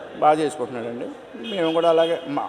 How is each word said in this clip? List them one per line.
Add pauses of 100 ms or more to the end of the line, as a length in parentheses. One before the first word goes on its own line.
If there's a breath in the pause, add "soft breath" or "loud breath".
(180)
బాగా
చేసుకుంటున్నాడండి. (280)
మేము
కూడా
అలాగే
మ-,